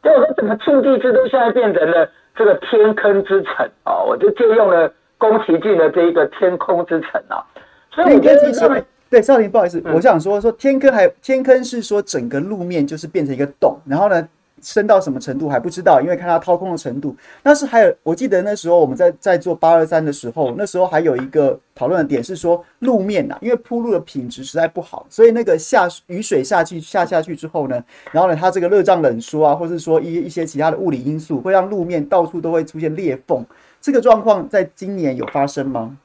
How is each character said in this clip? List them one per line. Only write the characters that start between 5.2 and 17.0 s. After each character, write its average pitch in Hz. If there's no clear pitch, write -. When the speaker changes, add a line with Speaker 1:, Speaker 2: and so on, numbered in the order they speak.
Speaker 1:
崎 165
骏 202
的 156
这 170
一 170
个 165
“天 180
空 175
之 165
城” -
啊。 -
所 320
以 294
我 277
觉 269
得 277
Speaker 2:
天 294
坑 -
其 247
实， -
对， 233
少 254
林， 214
不 208
好 196
意 175
思， 170
Speaker 1:
嗯。 160
Speaker 2:
我 170
想 196
说， 196
说 226
天 269
坑 269
还， 202
天 262
坑 254
是 240
说 208
整 123
个 139
路 196
面 175
就 151
是 160
变 156
成 139
一 123
个 139
洞， -
然 139
后 202
呢， 165
深 214
到 202
什 165
么 127
程 135
度 151
还 131
不 170
知 180
道， 170
因 160
为 180
看 175
它 170
掏 175
空 185
的 165
程 135